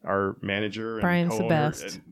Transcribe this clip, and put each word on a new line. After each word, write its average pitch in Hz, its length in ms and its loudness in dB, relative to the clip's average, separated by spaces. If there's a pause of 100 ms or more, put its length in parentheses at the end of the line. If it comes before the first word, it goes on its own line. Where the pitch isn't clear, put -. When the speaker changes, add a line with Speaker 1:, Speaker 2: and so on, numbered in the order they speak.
Speaker 1:
our 98 360 2
manager 107 540 -2
and 110 60 -4
Speaker 2:
Brian's 175 320 2
the - 60 0
Speaker 1:
co-owner. - 100 0
Speaker 2:
best. 151 340 0 (120)
Speaker 1:
And, - 160 -16